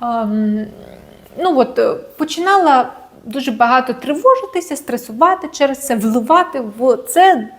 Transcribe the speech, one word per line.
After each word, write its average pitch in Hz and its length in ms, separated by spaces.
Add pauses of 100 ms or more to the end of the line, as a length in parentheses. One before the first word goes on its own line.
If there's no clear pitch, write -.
ем, 214 640 (720)
ну, 320 200
от, - 200
е, 226 160 (240)
починала 311 680 (380)
дуже 254 260
багато 240 420
тривожитися, 359 840
стресувати 285 760
через 269 340
це, 240 100
вливати 247 680 (160)
в 240 180
це 339 520 (100)